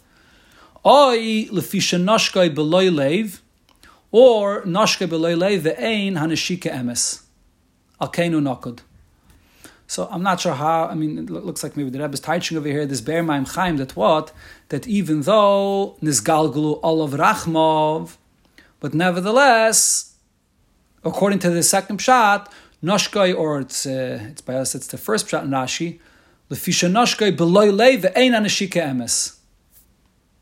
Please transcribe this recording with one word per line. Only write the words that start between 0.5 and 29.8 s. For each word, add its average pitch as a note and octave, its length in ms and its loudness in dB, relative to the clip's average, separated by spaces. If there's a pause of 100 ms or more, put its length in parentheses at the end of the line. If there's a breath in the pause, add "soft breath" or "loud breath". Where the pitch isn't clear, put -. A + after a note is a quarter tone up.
Oy A3+ 640 4
lefisha F#3 540 -2
noshkoi F#3 540 2
beloy E3+ 340 2
leiv, E3+ 520 -2 (680 soft breath)
or G#3+ 540 4
noshkoi F#3+ 460 -2
beloy E3 260 -2
leiv F#3+ 260 0
ve'ein G3+ 520 -2
haneshika D#3+ 580 -4
emes. A#2+ 520 -6 (760)
Al C3+ 100 -6
keinu E3+ 320 -2
nokud. B2+ 380 -6 (1080 soft breath)
So F3+ 220 -8
I'm F3+ 140 -6
not F3+ 160 0
sure D#3+ 160 -2
how, D#3+ 300 0
I E3 100 -6
mean, D#3 240 -4
it D#3+ 100 -10
lo-, D#3+ 120 -10
looks E3 200 -10
like D#3 160 -10
maybe C#3 140 -4
the C3 80 -8
Rebbe C#3+ 140 -6
is C3+ 60 -8
teaching E3 380 -4
over D3 100 -4
here, D3 200 -2
this C3+ 140 -6
Be'er D#3 200 -2
Maim C#3+ 240 -2
Chaim, E3+ 320 -2
that C3+ 180 -6
what? E3 360 2 (380 loud breath)
That C#3+ 180 -6
even D#3+ 340 0
though G3 800 2
Nizgalgulu D3+ 800 0
Olav D#3+ 300 0
Rachmov, D#3+ 1080 0 (640 soft breath)
but D3 160 -6
nevertheless, A3 1200 2 (880)
according G3 340 0
to F3 140 0
the E3+ 100 0
second F#3+ 380 -2
Pshat, G#3+ 480 2 (360 loud breath)
Noshkoi, F#3+ 540 0
or D3+ 220 -2
it's, - 260 -8
uh, B2+ 460 -6
it's - 100 -20
by B2+ 140 -8
us, C3 180 -4
it's - 140 -10
the - 100 -12
first A2 300 -4
Pshat D#3 160 -4
in C#3 80 -4
Rashi, C#3 480 -4 (500 soft breath)
Lefisha F3 400 -2
Noshkoi G#3 480 2
Beloy F#3+ 340 4
Lei A#3 260 6
Ve'ein A3+ 340 2
Anashika G#3 560 0
Emes. B2 480 -4 (1080)